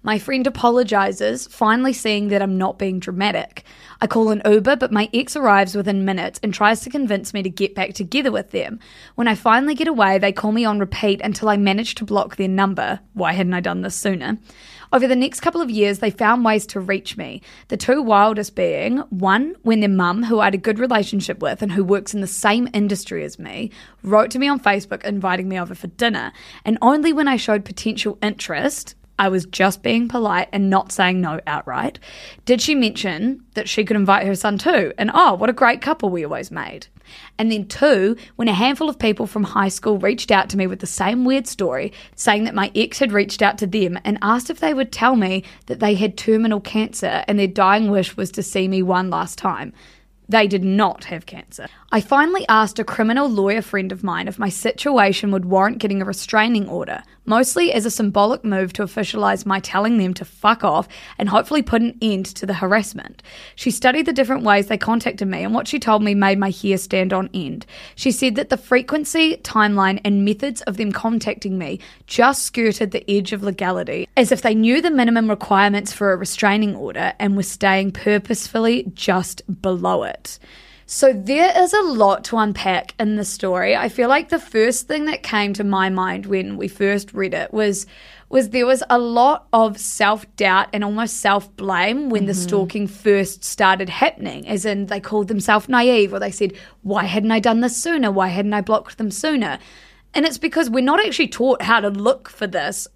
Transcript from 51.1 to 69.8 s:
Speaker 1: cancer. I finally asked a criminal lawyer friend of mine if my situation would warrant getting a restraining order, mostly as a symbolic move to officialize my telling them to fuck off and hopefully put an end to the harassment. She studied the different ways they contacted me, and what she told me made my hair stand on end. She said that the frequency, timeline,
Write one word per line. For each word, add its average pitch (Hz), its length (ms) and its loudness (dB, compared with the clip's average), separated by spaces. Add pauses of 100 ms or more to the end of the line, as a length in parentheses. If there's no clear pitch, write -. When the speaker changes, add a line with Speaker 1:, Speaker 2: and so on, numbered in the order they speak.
Speaker 1:
cancer. - 400 -18 (240)
I 226 100 2
finally 311 480 2
asked 220 300 2
a 220 40 -4
criminal 233 460 0
lawyer 208 320 0
friend 190 300 -4
of 190 120 -10
mine 180 240 -4
if 196 120 -12
my 202 100 -2
situation 208 840 0
would 190 140 -2
warrant 190 320 2
getting 196 240 -2
a 185 40 -4
restraining 214 600 0
order, - 360 -8 (220)
mostly 254 460 2
as 214 140 0
a 226 60 -2
symbolic 208 520 2
move 190 300 -2
to 208 100 -4
officialize 196 600 -2
my 196 140 0
telling 214 400 0
them 185 160 0
to 175 100 -10
fuck - 380 0
off 175 240 2 (320)
and 208 100 0
hopefully 254 320 2
put 233 220 0
an 233 180 -4
end 196 240 -2
to - 220 -10
the 196 80 -2
harassment. 202 640 -4 (340)
She - 140 -4
studied 262 380 0
the 330 60 -2
different 262 300 0
ways 202 240 4
they 214 100 -2
contacted 214 500 -2
me, 180 160 -4
and 208 100 -2
what - 140 -2
she 294 100 -4
told 214 240 2
me 202 140 2
made 196 240 4
my 196 100 0
hair 190 280 -2
stand 190 360 -2
on 185 200 -2
end. 165 320 -6 (300)
She - 140 0
said 247 260 0
that 285 140 -2
the 247 80 0
frequency, 302 840 0
timeline, 202 600 2